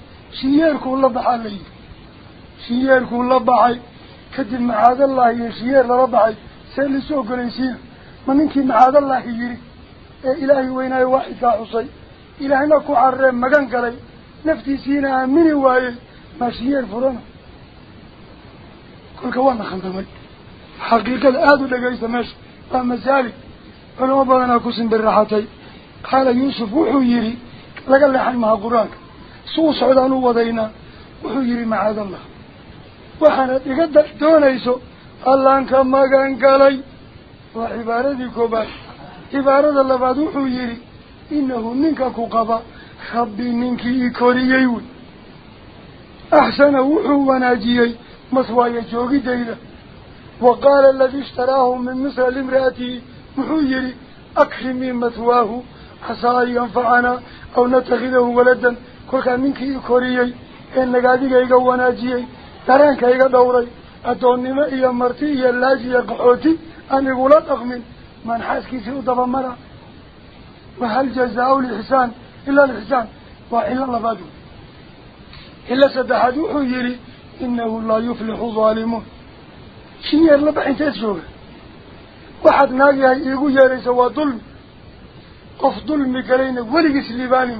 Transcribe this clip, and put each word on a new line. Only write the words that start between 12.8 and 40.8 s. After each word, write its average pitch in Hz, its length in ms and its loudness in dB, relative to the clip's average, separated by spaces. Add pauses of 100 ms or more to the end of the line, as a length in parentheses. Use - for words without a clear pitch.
carree 262 380 2
magan 262 420 0
galay, 240 220 -4 (500)
naftiisiina 277 640 -2 (100)
aamini 294 360 2
waayey, 254 420 0 (440)
ma 240 120 -2
shiyeer 262 400 -4
furana? 240 300 -4 (2000)
Kolka 247 240 -6
waa 269 200 2
la 196 80 -8
khaldamay. 185 380 -8 (840)
Xaqiiqada 240 500 0 (100)
aad 285 120 4
u 269 60 -6
dhagaysta 247 400 -6
meesha, 233 280 -6 (360)
waa 254 120 -2
masaalik. 247 520 -2 (600)
Culamo 269 280 0
badanaa 247 340 2
ku 240 120 -4
simbirraxatay. 214 720 0 (640)
Qaala 262 220 2
Yuusuf 240 460 -2
wuxuu 285 260 2 (100)
yidhi, 233 200 -2 (580)
laga 269 160 6
leexan 254 360 0
maha 220 200 2
Qur-aanka. 226 340 -2 (560)
Suu 311 200 2
socdaan 262 380 2
u 262 140 -2
wadaynaa. 233 440 0 (540)
Wuxuu 262 260 -4
yidhi, 240 240 -4
"Macaadallah. 202 480 -4 (1000)
Waxaanad 269 400 4 (100)
iga 294 140 0 (100)
da-, 302 240 4
doonayso, 269 540 4 (580)
Allahan 269 400 4
ka 269 120 4
magan 269 460 2 (140)
galay." 277 320 6 (800)
Waa 226 220 -6
cibaaradii 240 600 -4
koobaad. 226 320 -2 (600)
Cibaarada 277 520 2
labaad 254 340 0
wuxuu 277 300 -4
yidhi, 247 300 -6 (600)